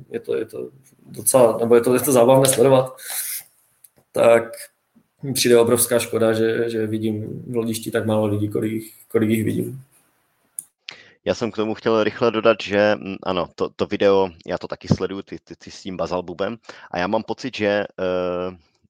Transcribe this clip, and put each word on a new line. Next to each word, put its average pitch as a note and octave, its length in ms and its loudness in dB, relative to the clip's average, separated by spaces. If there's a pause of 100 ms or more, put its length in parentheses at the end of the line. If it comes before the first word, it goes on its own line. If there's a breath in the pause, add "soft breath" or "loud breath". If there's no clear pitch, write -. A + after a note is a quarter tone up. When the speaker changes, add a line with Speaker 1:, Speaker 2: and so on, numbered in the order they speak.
Speaker 1:
je A2+ 100 -8
to, - 180 -6
je A2+ 80 -6
to B2+ 240 -12 (360)
docela, A2+ 520 4
nebo A#2 180 4
je A#2 60 8
to, B2 120 2
je B2+ 60 2
to C#3 120 0
zábavné C3 360 6
sledovat. C3 500 4 (1120 loud breath)
Tak A#2 320 6 (800)
mi C#3 100 -6
přijde A#2+ 260 4
obrovská A#2+ 400 2
škoda, A2+ 340 0
že, A2+ 360 0
že A2 180 -4
vidím A2 600 -6
v B2 80 -8
Lodišti A2+ 360 -4
tak A2 140 -2
málo G#2+ 200 0
lidí, G#2 240 -2
kolik A2 220 -4
jich, A2 220 -10 (180)
kolik A2 180 0
jich A2 140 0
vidím. A#2+ 380 -6 (1400 loud breath)
Speaker 2:
Já F#2+ 100 -2
jsem A2 160 -6
k - 40 -14
tomu A2 180 -4
chtěl A2 300 0
rychle A2 280 -2
dodat, A2 320 2
že, G#2 320 2
mm, F#2+ 280 -8
ano, F2+ 320 -4
to, E2+ 140 -4
to - 160 -6
video, G2 440 2 (180)
já F2+ 100 -4
to - 100 -12
taky - 200 -12
sleduju, F#2+ 340 0
ty, E2+ 220 -14
ty, - 120 -20
ty - 160 -20
s - 100 -20
tím F#2 160 -12
Bazalbubem, F2+ 600 -6 (340 loud breath)
a - 80 -6
já F2+ 80 -2
mám G#2+ 160 -2
pocit, - 320 -10
že, G2+ 280 -2 (160)
eh, F2+ 580 -4 (320)